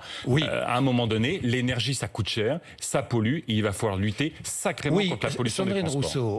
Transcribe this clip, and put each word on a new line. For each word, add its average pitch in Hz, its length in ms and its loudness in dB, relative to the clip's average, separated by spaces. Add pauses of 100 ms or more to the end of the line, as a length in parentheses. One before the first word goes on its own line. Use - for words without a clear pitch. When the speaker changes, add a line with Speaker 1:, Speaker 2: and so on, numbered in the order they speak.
(260)
Speaker 1:
Oui. 135 160 4
Speaker 2:
euh, 123 240 -2
à 120 120 2
un - 20 2
moment 123 260 4
donné, 113 360 2
l'énergie, 123 520 0
ça - 140 -4
coûte - 220 -4
cher, 117 300 0 (200)
ça - 220 0
pollue, 120 380 2
et - 120 -4
il 107 100 2
va 101 100 2
falloir 98 260 0
lutter 107 340 0 (100)
sacrément - 540 -2
Speaker 1:
Oui, 190 140 2
Speaker 2:
contre 123 160 -2
la 127 80 -2
pollution 123 320 0
des 190 60 0
Speaker 1:
Sandrine 190 140 0
Speaker 2:
transports. 135 520 0